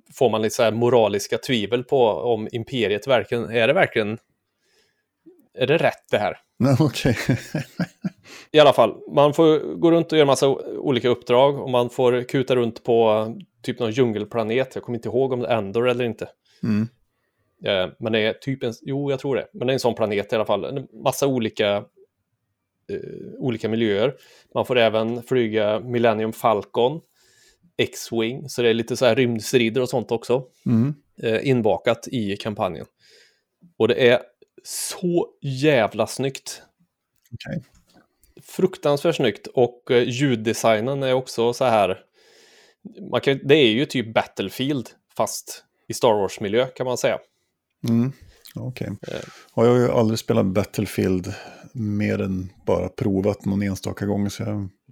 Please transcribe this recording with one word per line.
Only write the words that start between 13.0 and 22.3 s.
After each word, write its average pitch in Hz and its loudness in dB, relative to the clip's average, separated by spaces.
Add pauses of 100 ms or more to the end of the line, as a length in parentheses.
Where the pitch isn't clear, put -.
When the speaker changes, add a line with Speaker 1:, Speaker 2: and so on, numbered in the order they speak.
Speaker 1:
typ - -6
någon 113 -2
djungelplanet. 113 -2
Jag - -10
kommer 120 -6
inte 113 -10
ihåg 127 0
om 120 -4
det 120 -6
är 117 0
Endor 110 -2
eller 123 -2
inte. 107 -8 (340)
Speaker 2:
Mm. 110 0 (800)
Speaker 1:
Eh, 92 -2
men 113 -6
det 113 2
är 107 0
typ 135 -10
en, 113 -4
jo, 139 -6
jag 135 -4
tror 135 -4
det. - -4
Men 127 -6
det 131 2
är - 2
en 127 0
sån 117 0
planet 104 -2
i - 2
alla 107 0
fall. 98 -2
En 135 -8 (160)
massa 139 0
olika, 110 0 (1160)